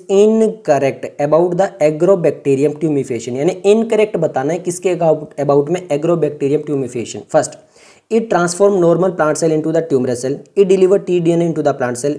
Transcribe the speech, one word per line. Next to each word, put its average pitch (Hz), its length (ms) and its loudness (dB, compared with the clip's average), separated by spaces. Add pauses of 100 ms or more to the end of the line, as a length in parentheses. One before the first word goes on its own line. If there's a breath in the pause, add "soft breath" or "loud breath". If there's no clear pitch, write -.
(100)
incorrect 196 920 2 (180)
about 165 360 2
the 185 100 2 (200)
agrobacterium 151 960 2
tumefaciens? 131 540 -4
यानी 151 160 0 (140)
इनकरेक्ट 214 500 2
बताना 151 360 -2
है 175 60 -4
किसके 175 380 -4
about, 156 440 -2
about 143 300 2
में 180 180 -4
agrobacterium 147 800 -2
tumefaciens। 123 640 -6
फर्स्ट, - 260 -2 (520 soft breath)
it 226 200 0
transform 185 540 0
normal 170 340 2
plant 151 220 0
cell 165 160 0
into 156 180 -2
the 165 160 2
tuberous 127 340 -2
cell, 135 140 -4 (180)
it 196 140 4
deliver 190 300 4
T 175 200 -2
D 170 140 2
N 170 80 2
A 170 80 0
into 151 160 -2
the 139 80 2
plant 123 300 -4
cell, 143 140 -2